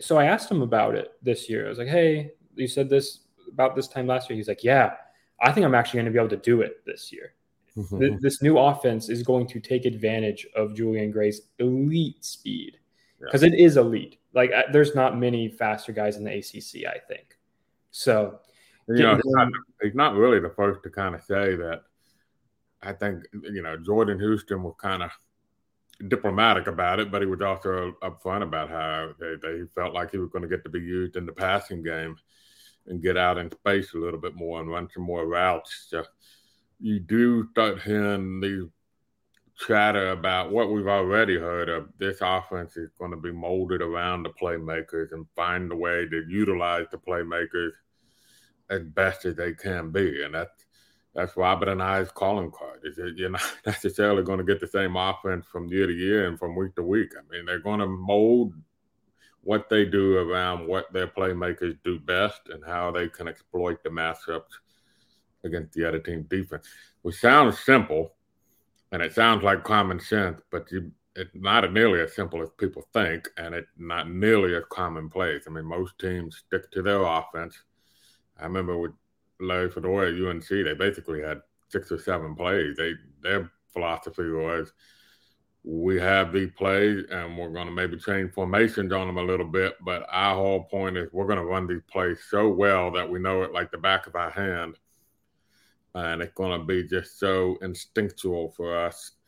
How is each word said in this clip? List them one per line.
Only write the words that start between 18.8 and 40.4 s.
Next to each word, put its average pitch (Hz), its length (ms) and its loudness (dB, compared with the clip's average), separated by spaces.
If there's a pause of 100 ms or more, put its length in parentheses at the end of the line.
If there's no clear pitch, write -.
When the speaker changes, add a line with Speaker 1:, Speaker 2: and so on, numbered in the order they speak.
Speaker 2:
You 113 80 2
know, 113 200 10
Speaker 1:
getting 113 80 2
Speaker 2:
he's 135 80 0
not, 127 140 6
Speaker 1:
him - 180 -6 (160)
Speaker 2:
he's 104 140 -2
not 139 200 2
really 110 260 6
the 85 100 -4
first 101 320 0
to - 80 -14
kinda 92 320 -4
say 98 340 0
that. 82 280 -8 (1000)
I 98 100 -10
think, 95 400 -4
you 101 300 -10
know, 80 160 -6
Jordan 101 400 2
Houston 104 440 -2
was 85 180 -10
kinda 92 300 -4 (960)
diplomatic 101 580 2
about 92 340 0
it, 101 100 -4
but 98 120 -2
he 98 40 0
was 92 140 -4
also 92 600 -4
upfront 95 400 -6
about 78 260 -4
how 80 500 -6
they, 82 180 -8
they 82 260 -8 (120)
felt 87 200 -4
like 87 160 -4
he 98 80 -6
was 87 120 -4
gonna 87 160 -6
get 85 180 -4
to 80 60 -14
be 87 100 -6
used 90 360 -6
in 87 80 -6
the 82 80 -10
passing 92 500 -4
game 80 340 -8 (680)
and 87 160 -8
get 90 140 0
out 90 220 2
in 85 120 -8
space 101 440 -2
a 82 40 -8
little 82 220 -6
bit 85 140 -10
more 82 260 -8
and 82 100 -10
run 87 200 -8
some 92 120 -12
more 87 240 -4
routes. 85 640 -2
So 82 160 -6 (720)
you 104 220 -2
do 113 520 2
start 104 280 2
hearing 101 600 -2
these 98 240 -4 (1040)
chatter 104 440 4
about 92 420 -2